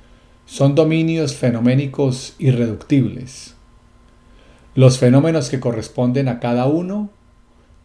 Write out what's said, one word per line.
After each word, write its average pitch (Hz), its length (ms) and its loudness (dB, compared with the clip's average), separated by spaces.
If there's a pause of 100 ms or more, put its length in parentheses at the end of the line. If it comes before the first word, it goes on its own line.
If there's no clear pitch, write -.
(460)
Son 139 300 0
dominios 160 600 0
fenoménicos 127 1040 -2
irreductibles. 117 1160 -2 (1200)
Los 131 220 6
fenómenos 139 520 2
que 131 120 -6
corresponden 123 680 -4
a 120 140 -6
cada 120 240 -2
uno 185 440 -4 (760)